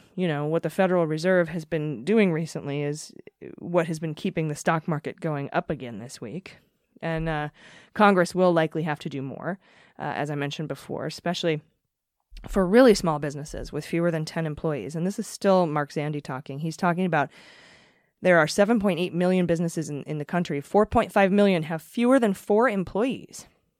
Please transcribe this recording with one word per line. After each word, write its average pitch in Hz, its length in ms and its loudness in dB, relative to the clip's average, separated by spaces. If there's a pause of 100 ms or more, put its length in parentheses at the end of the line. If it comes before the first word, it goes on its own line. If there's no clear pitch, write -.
(160)
you 180 100 -2
know, 147 200 -2
what 160 160 0
the 160 80 -4
Federal 180 360 2
Reserve 165 440 2
has 165 140 -6
been 151 400 -4
doing 202 280 4
recently 151 500 -4
is 147 300 -6 (460)
what 170 280 -4
has 160 140 -6
been 160 140 -6
keeping 165 340 -4
the 147 80 -6
stock 165 320 -2
market 151 320 -6
going 147 320 -4
up 175 180 -2
again 120 280 -10
this 120 220 -16
week. 127 360 -12 (460)
And, 160 260 -4
uh, 151 200 -4 (440)
Congress 196 420 4
will 185 180 4
likely 160 300 0
have 151 180 -4
to - 80 -10
do 139 140 -8
more, 143 360 -8 (400)
uh, - 40 -14
as 147 280 -4
I 151 40 -4
mentioned 143 340 -6
before, - 380 -8
especially 160 540 -2 (880)
for 190 180 2
really 233 280 8
small 160 240 0
businesses 147 540 -8
with 147 140 -6
fewer 170 240 0
than 160 140 -2
ten 165 220 -6
employees. 151 500 -6
And 170 100 -2
this 202 120 -4
is 220 80 -8
still 185 400 2
Mark 147 260 -2
Zandi 147 300 -4
talking. 135 380 -10
He's 160 160 -6
talking 180 280 0
about 156 240 2 (920)
there 175 160 6
are 156 100 6
seven 208 320 4
point 190 180 2
eight 175 160 -2
million 180 320 2
businesses 170 440 -2
in, 143 140 -6
in 156 140 -6
the 147 60 -6
country. 175 360 -2
Four 208 260 2
point 220 260 0
five 196 180 4
million 196 340 4
have 160 180 -6
fewer 247 360 4
than 214 160 2
four 220 340 2
employees. 196 800 -4 (320)